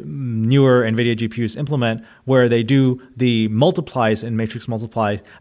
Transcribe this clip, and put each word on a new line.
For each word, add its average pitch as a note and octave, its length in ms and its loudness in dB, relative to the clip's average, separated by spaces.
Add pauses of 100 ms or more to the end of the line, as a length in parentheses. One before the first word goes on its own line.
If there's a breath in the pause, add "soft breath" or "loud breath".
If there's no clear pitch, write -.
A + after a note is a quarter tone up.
newer B2+ 800 2
nvidia A2+ 320 0
G A2+ 120 -4
P A#2 160 -6
Us A2 120 -6
implement, B2 480 -4 (200 loud breath)
where B2+ 260 4
they A#2 140 2
do C3 360 2 (180 loud breath)
the A#2 320 2
multiplies A#2 760 0
in A2+ 140 -6
matrix A2+ 300 -6
multiply A2 500 -4 (240 loud breath)